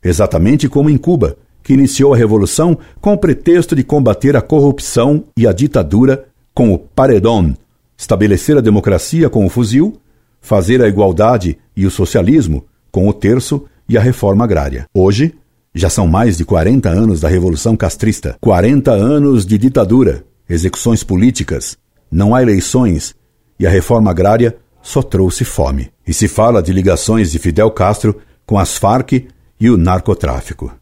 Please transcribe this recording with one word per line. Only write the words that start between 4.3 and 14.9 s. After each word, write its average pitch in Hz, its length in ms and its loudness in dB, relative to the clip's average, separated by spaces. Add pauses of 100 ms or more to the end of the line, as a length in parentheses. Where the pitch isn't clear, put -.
a 120 60 2
corrupção 143 840 0 (120)
e 113 80 2
a 110 80 2
ditadura 120 720 0 (300)
com 113 180 2
o 85 60 -2
paredón, 113 720 0 (420)
estabelecer 104 640 0
a 131 40 2
democracia 107 680 0
com 104 160 0
o 92 40 0
fuzil, 123 440 0 (480)
fazer 107 400 0
a 113 60 4
igualdade 98 720 0 (200)
e 98 80 -2
o 95 60 0
socialismo 95 760 0 (260)
com 95 160 0
o 101 60 0
terço 127 500 -2 (240)
e 117 100 0
a 104 40 2
reforma 107 420 0
agrária. 69 500 -4